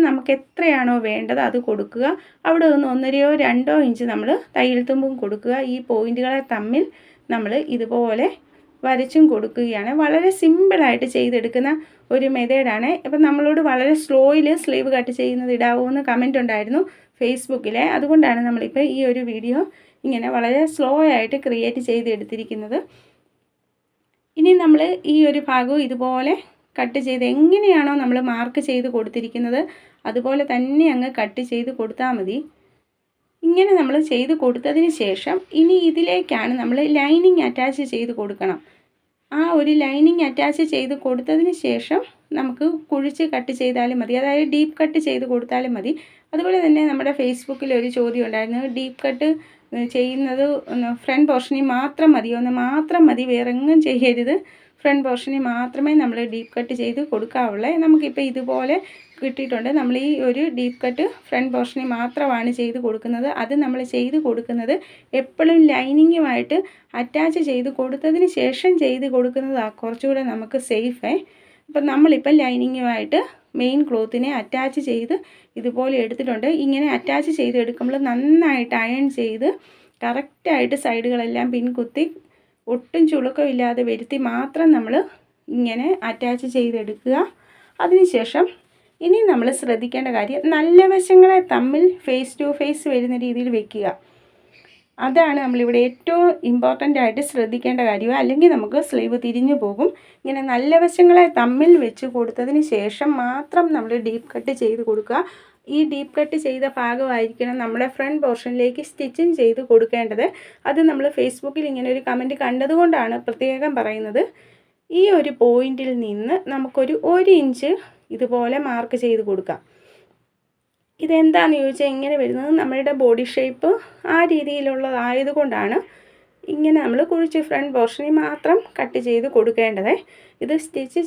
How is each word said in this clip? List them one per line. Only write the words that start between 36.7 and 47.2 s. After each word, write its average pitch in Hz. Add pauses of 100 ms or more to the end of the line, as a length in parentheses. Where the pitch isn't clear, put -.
ലൈനിങ് 330
അറ്റാച്ച് 269
ചെയ്ത് 240
കൊടുക്കണം. 196 (800)
ആ - (180)
ഒരു 294 (100)
ലൈനിങ് 302
അറ്റാച്ച് 294
ചെയ്ത് 262
കൊടുത്തതിന് 311 (120)
ശേഷം 247 (380)
നമുക്ക് 269 (260)
കുഴിച്ച് 285
കട്ട് 254
ചെയ്താലും 247
മതി, 233
അതായത് 285
ഡീപ്പ് 302
കട്ട് 311
ചെയ്ത് 262
കൊടുത്താലും 247
മതി. 233 (400)
അതുപോലെ 370
തന്നെ 302
നമ്മുടെ 269